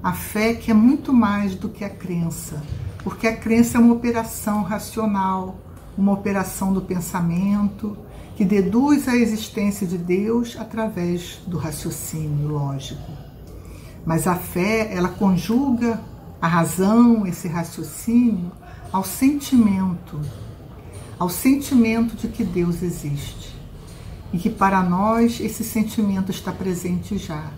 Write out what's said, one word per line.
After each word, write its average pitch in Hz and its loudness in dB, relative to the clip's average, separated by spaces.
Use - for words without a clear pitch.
A 180 -2
fé 214 0
que 233 -4
é 220 6
muito 254 6
mais 202 4
do 208 -6
que - -10
a 196 -6
crença, 165 -4
porque - -4
a 226 2
crença 233 4
é - 6
uma 233 10
operação 226 -2
racional, 190 -2
uma 196 4
operação 196 -2
do 190 2
pensamento, 190 0
que 214 4
deduz 214 4
a 247 4
existência 208 0
de 180 -2
Deus 208 0
através 180 -4
do 175 -4
raciocínio 151 -4
lógico. 143 -4
Mas 160 0
a 175 2
fé, 214 0
ela 185 0
conjuga 226 2
a 170 0
razão, 196 4
esse 180 -4
raciocínio, 175 0
ao 196 0
sentimento, 196 2
ao 180 0
sentimento 233 4
de - -6
que - -2
Deus 175 0
existe. - -6
E 170 -2
que 190 0
para 190 2
nós 220 2
esse - -4
sentimento 202 0
está 185 -6
presente 180 -4
já. 151 -8